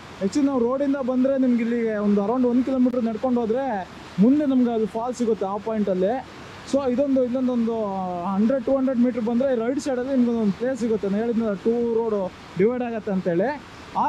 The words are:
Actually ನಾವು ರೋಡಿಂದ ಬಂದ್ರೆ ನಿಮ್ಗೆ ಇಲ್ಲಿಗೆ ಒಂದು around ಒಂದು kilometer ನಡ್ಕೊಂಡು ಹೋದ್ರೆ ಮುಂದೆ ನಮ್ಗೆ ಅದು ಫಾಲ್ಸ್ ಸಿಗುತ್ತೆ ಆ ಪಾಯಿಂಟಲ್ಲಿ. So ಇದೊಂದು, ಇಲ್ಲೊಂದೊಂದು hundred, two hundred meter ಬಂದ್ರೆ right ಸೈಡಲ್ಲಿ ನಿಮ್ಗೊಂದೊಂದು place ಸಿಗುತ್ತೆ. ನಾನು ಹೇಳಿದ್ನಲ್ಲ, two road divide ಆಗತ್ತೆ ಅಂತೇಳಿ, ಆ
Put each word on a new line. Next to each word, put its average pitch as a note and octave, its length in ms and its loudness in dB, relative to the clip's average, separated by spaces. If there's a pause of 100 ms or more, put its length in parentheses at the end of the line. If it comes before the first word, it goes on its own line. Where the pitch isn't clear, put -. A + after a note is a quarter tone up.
(240)
Actually C#4 220 0
ನಾವು C#4 120 0
ರೋಡಿಂದ C4+ 380 0
ಬಂದ್ರೆ C4 420 0
ನಿಮ್ಗೆ B3 240 2
ಇಲ್ಲಿಗೆ A3+ 340 0
ಒಂದು G#3 300 2
around B3 220 2
ಒಂದು B3 160 2
kilometer B3+ 400 2
ನಡ್ಕೊಂಡು A#3+ 360 0
ಹೋದ್ರೆ A3+ 640 -2 (180)
ಮುಂದೆ C#4+ 300 6
ನಮ್ಗೆ B3 240 4
ಅದು A3 100 2 (100)
ಫಾಲ್ಸ್ A#3 260 -4
ಸಿಗುತ್ತೆ G#3 300 0
ಆ G3+ 40 -4 (120)
ಪಾಯಿಂಟಲ್ಲಿ. G3+ 440 0 (580)
So C4+ 80 2 (140)
ಇದೊಂದು, C4+ 360 2
ಇಲ್ಲೊಂದೊಂದು A#3+ 460 0 (600)
hundred, A3+ 340 2
two C4+ 100 2
hundred C4 260 0
meter B3 260 0
ಬಂದ್ರೆ B3 180 2 (140)
right C4 220 -2
ಸೈಡಲ್ಲಿ C4 340 -2
ನಿಮ್ಗೊಂದೊಂದು A#3 420 2
place B3+ 240 -2
ಸಿಗುತ್ತೆ. G#3+ 260 0
ನಾನು G3+ 120 0
ಹೇಳಿದ್ನಲ್ಲ, A3+ 300 0 (140)
two A3+ 60 4 (260)
road A3+ 180 0 (440)
divide A#3+ 280 2
ಆಗತ್ತೆ A3 280 -6
ಅಂತೇಳಿ, F#3 340 0 (520)
ಆ - 60 2